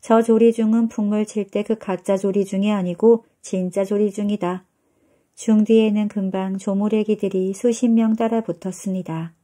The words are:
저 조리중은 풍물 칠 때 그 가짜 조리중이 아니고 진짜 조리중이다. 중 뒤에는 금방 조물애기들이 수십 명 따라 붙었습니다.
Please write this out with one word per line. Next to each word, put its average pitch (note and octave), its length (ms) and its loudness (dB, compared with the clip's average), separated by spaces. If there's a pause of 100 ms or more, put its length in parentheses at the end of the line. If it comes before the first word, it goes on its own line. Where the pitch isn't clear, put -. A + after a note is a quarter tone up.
저 A3+ 220 4
조리중은 A3+ 640 4
풍물 G#3+ 360 -2
칠 G#3 260 -6
때 G#3 120 -4
그 A3 140 -4
가짜 G3 400 -4
조리중이 G3 540 -2
아니고 G3+ 540 2 (160)
진짜 F#3 440 -4
조리중이다. G3+ 800 -2 (720)
중 G#3+ 280 2
뒤에는 G#3+ 440 4
금방 F#3+ 500 -4
조물애기들이 G3+ 960 -2
수십 A#3+ 340 0
명 A3+ 280 2
따라 A3+ 260 0
붙었습니다. F3 920 -8 (100)